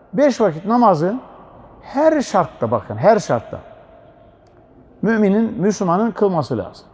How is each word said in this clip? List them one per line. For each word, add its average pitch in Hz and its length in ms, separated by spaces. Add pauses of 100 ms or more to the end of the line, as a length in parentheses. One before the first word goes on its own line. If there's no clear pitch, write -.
(140)
beş 254 280
vakit 170 240
namazı 208 540 (640)
her 311 400
şartta, 160 500
bakın, 110 240
her 190 240
şartta - 400 (1400)
müminin, 214 600
Müslümanın 196 500
kılması 165 460
lazım. - 360